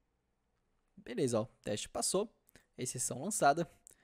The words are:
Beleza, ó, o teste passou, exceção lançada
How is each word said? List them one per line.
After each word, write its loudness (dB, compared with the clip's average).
Beleza, -2
ó, 0
o -8
teste -4
passou, -2
exceção -6
lançada 4